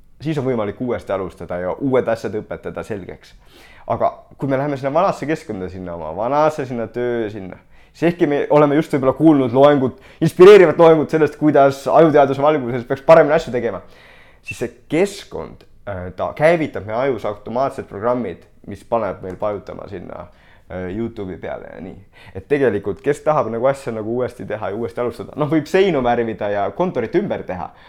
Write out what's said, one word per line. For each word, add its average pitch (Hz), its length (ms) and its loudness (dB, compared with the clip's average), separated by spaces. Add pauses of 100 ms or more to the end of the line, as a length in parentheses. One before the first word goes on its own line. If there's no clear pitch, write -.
(220)
siis 151 160 -4
on 127 80 -4
võimalik 110 360 -4
uuesti 117 320 -6
alustada 90 460 -8
ja 90 140 -4
uued 127 340 -2
asjad 113 280 -4
õpetada 87 480 -10
selgeks. 87 500 -14 (540)
Aga 113 240 -2 (260)
kui 139 120 -6
me 135 80 -2
läheme 139 200 -4
sinna 135 160 -6
vanasse 175 320 -2
keskkonda, 104 440 -8
sinna 92 260 -12
oma 80 200 -10
vanasse, 143 500 0
sinna 120 220 -6
töö, 120 420 -4
sinna, 95 280 -14 (300)
siis 165 240 -2
ehkki 175 160 -2
me 143 220 0
oleme 147 260 4
just 165 180 -2
võib-olla 131 200 0
kuulnud 139 400 4
loengut, 139 440 4 (220)
inspireerivat 180 600 10
loengut 160 300 6
sellest, 151 280 0
kuidas 139 500 4
ajuteaduse 139 540 4
valguses 131 440 0
peaks 131 160 -4
paremini 160 340 6
asju 160 160 -2
tegema, 110 300 -4 (580)
siis - 220 -12
see 123 140 -8 (140)
keskkond, 147 760 -4 (240)
äh, 92 240 -10
ta 90 200 -6
käivitab 147 520 0
meie 110 140 -6
ajus 127 260 -4
automaatsed 110 640 -6
programmid, 107 560 -6 (220)
mis 101 180 -16
paneb 101 400 -4
meil 92 120 -10
vajutama 104 520 -8
sinna, 87 380 -14 (400)
äh, 92 200 -10
YouTube'i 104 500 -8
peale 67 300 -12
ja 52 140 -18
nii. 90 160 -16 (320)
Et - 180 -14
tegelikult, 110 540 0
kes 143 200 -2
tahab 139 300 0
nagu 117 160 -2
asja 135 240 -4
nagu 110 240 -6
uuesti 120 320 -6
teha 101 220 -6
ja 98 80 -8
uuesti 117 240 -6
alustada, 117 340 -8
noh, 143 160 -4
võib 156 160 0
seinu 185 340 2
värvida 117 480 -2
ja 104 200 -2
kontorit 147 460 -4
ümber 127 280 -2
teha, 90 240 -10 (220)